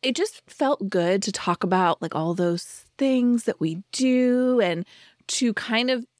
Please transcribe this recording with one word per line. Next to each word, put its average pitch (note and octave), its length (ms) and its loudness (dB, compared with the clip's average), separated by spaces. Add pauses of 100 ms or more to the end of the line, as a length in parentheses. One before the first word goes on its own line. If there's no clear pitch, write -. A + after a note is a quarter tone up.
it B3+ 140 0
just - 320 -4
felt C4+ 420 -2
good F#3 320 2
to G3 100 -4
talk - 320 -4
about, F#3 380 2
like, E3 120 -8
all E3 200 -2
those F3 500 -2 (140)
things B3 460 2
that - 160 -4
we D#3+ 220 -2 (100)
do B3+ 680 2
and F3 240 0 (440)
to A#3 260 0
kind A#3+ 360 -2
of B3 140 -2 (160)